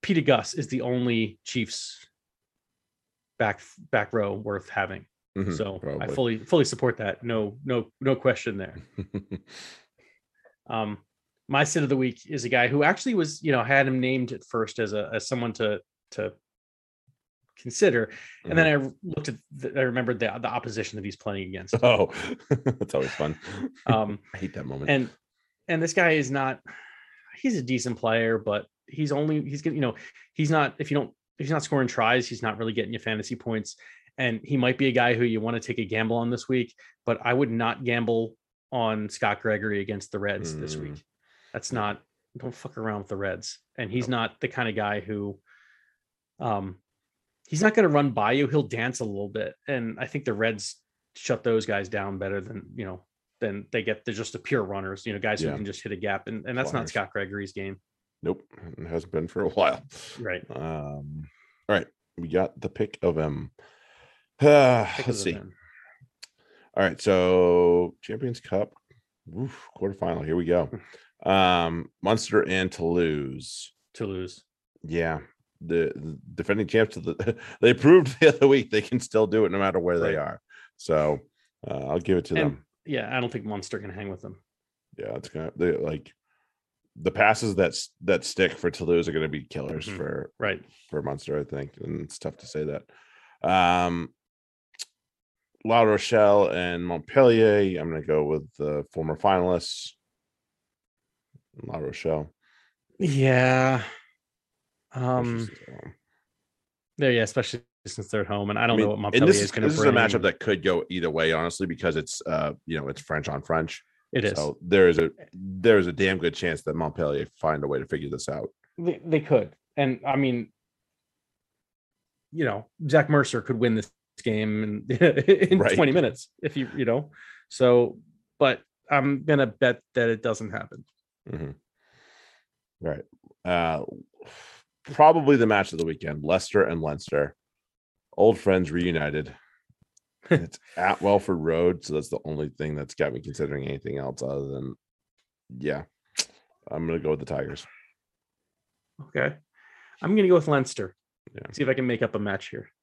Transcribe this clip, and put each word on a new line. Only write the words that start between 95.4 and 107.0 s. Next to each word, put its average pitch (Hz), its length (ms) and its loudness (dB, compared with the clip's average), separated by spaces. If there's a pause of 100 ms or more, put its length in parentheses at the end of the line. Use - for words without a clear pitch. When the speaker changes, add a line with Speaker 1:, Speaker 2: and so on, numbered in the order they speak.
Speaker 2:
La 113 180 6
Rochelle 104 720 6
and 87 340 -2
Montpellier, 104 920 6
I'm 82 100 -4
gonna 78 160 -4
go 76 180 2
with 76 220 -2 (120)
the 73 340 -2
former 78 240 -4
finalists. 90 760 0 (1700)
La - 120 -10
Rochelle. 78 540 -4 (680)
Speaker 1:
Yeah. 131 840 4 (1120)
Speaker 2:
Especially 127 160 -4 (100)
Speaker 1:
Um, 120 280 -2
Speaker 2:
since - 200 -16
they're 64 160 -20
home. - 120 -16 (1040)
Speaker 1:
there, 135 140 4